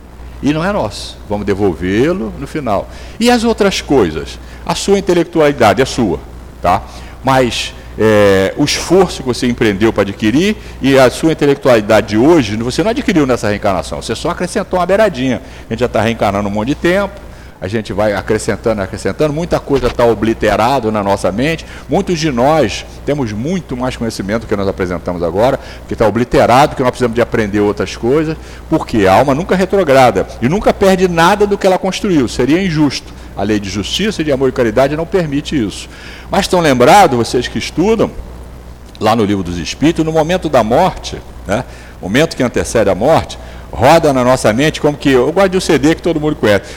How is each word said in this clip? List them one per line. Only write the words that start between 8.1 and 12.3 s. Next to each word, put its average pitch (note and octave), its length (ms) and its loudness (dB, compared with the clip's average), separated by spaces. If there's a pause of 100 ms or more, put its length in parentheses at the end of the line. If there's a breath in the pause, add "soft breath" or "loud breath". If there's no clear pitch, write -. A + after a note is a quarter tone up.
o D3 80 2
esforço - 580 0
que C3 60 -6
você A#2+ 180 -2
empreendeu A2 460 2
pra G2+ 100 0
adquirir A#2+ 540 0 (240 loud breath)
e C3+ 180 4
a B2+ 120 6
sua D#3+ 220 0
intelectualidade A2+ 760 2
de G#2+ 100 0
hoje, B2+ 400 4